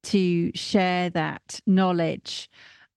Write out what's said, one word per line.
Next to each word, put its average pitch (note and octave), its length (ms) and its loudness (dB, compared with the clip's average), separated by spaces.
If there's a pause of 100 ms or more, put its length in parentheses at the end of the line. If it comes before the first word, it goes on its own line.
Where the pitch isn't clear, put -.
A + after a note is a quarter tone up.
to F3 500 2
share F3+ 560 0
that D#3 560 -6
knowledge. F#3 840 0 (460)